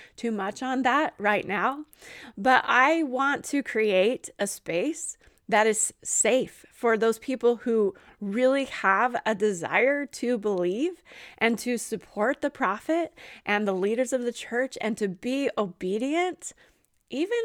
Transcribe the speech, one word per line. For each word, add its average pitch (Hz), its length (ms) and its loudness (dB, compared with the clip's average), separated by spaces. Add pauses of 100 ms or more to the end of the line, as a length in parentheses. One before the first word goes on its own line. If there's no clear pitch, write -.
(180)
too 233 160 -4
much 202 280 -6
on 262 200 -2
that 262 360 2
right 208 300 0
now. 233 380 -2 (520)
But 254 300 4
I 302 360 4
want 262 420 -2
to 285 180 -2
create 214 760 0
a 202 80 -2
space - 720 -4 (300)
that 220 200 4
is - 260 0 (100)
safe - 720 0
for 226 240 2
those 220 220 2
people 240 380 0
who 220 360 0 (260)
really 254 460 2
have 220 500 2 (120)
a 220 80 0
desire 208 680 0
to 247 360 -4
believe 208 640 -2 (340)
and 226 220 0
to 240 180 -2
support 220 640 -4
the 294 80 -2
prophet 277 640 -2 (320)
and 208 220 0
the 196 60 0
leaders 220 380 0
of 254 120 -2
the 240 80 -2
church 247 500 -4
and 220 160 -2
to 208 100 -2
be 254 480 -4
obedient, 220 960 -2 (600)
even 370 340 -2